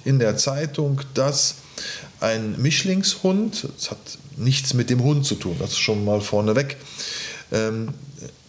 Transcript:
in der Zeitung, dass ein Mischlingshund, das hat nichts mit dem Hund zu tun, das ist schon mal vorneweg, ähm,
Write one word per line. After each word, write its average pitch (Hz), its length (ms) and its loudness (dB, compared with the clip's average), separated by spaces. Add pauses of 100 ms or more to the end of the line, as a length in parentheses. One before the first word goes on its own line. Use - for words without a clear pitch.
in 135 140 4
der 107 180 4
Zeitung, 143 640 0 (140)
dass 139 400 2 (680)
ein 110 400 0
Mischlingshund, 190 1160 0
das - 140 -8
hat - 80 -10 (380)
nichts 131 380 2
mit 123 160 2
dem 123 120 4
Hund 143 240 4
zu - 100 0
tun, 87 220 -4
das 98 120 -4
ist - 80 -4
schon 104 260 2
mal 104 160 2
vorneweg, 107 560 2 (760)
ähm, 110 360 0 (600)